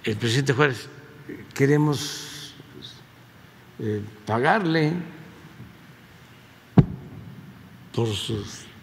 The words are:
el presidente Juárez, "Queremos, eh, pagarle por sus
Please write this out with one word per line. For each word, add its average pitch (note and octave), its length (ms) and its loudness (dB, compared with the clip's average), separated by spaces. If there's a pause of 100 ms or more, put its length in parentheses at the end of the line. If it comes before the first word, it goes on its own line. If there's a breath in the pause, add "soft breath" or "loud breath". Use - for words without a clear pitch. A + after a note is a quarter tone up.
el G#2+ 120 0
presidente A#2+ 360 2
Juárez, C3 360 2 (640)
"Queremos, - 1000 0 (1300)
eh, G#2+ 200 -2 (240)
pagarle D#3+ 680 4 (3000)
por A#2 140 0
sus G#2 540 -4 (220)